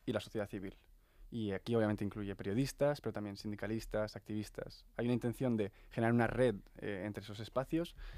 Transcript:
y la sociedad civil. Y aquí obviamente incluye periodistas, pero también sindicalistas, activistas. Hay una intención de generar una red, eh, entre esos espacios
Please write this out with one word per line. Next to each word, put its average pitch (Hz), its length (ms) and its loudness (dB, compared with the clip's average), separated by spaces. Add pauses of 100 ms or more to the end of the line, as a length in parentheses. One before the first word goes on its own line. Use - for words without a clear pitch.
y 123 80 0
la 107 80 2
sociedad 104 260 -4
civil. 98 280 -8 (540)
Y 110 220 -2
aquí 113 240 0
obviamente 107 300 4
incluye 98 300 -4
periodistas, 135 640 0
pero 151 120 -4
también 104 240 -6
sindicalistas, 107 800 -2
activistas. - 720 -6 (120)
Hay 120 80 0
una 123 100 4
intención 120 420 2
de 98 140 0 (200)
generar 117 220 4
una 117 140 6
red, 120 280 4 (240)
eh, 98 260 -4
entre 104 180 -6
esos 107 160 -10
espacios 135 560 -2 (220)